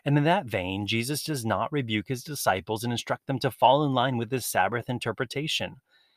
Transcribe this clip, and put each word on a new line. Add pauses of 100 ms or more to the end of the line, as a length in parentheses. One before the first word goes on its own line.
And
in
that
vein,
Jesus
does
not
rebuke
his
disciples
and
instruct
them
to
fall
in
line
with
this
Sabbath
interpretation. (400)